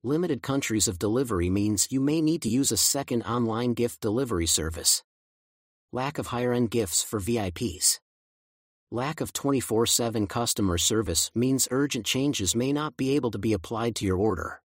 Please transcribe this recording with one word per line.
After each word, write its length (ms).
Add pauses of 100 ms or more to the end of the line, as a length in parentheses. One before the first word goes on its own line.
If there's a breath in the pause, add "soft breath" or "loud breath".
Limited 380
countries 440
of 120
delivery 500
means 420
you 80
may 220
need 220
to 80
use 200
a 60
second 460
online 500
gift 280
delivery 460
service. 560 (920)
Lack 260
of 100
higher-end 420
gifts 320
for 160
V 220
I 100
Ps. 500 (920)
Lack 300
of 120
twenty-four 540
seven 400
customer 520
service 560
means 360
urgent 360
changes 480
may 180
not 240
be 200
able 140
to 80
be 160
applied 420
to 80
your 140
order. 420 (100)